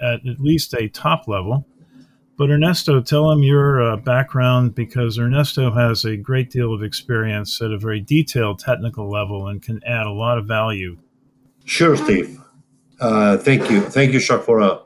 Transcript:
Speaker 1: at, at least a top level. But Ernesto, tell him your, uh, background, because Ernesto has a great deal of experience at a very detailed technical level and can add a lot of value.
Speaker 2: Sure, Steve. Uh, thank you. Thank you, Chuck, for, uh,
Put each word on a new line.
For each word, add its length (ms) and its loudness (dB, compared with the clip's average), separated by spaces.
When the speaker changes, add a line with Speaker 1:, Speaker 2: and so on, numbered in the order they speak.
Speaker 1:
at, 260 -4
at 120 -8
least 340 0
a 160 -4
top 380 -2
level. 400 -2
But 140 2
Ernesto, 500 2
tell 300 2
him 100 4
your, 400 4
uh, 160 0
background, 800 0
because 420 -4
Ernesto 540 0
has 340 0
a 100 -2
great 360 -4
deal 200 -2
of 120 -6
experience 760 -4
at 100 -4
a 80 -6
very 200 -4
detailed 600 0
technical 500 -6
level 380 -4
and 120 -8
can 240 -10
add 220 -4
a 60 -6
lot 260 -2
of 80 -6
value. 520 -4
Speaker 2:
Sure, 320 2
Steve. 420 -2
Uh, 380 2
thank 340 2
you. 100 4
Thank 320 2
you, 60 4
Chuck, 240 0
for, 180 4
uh, 240 2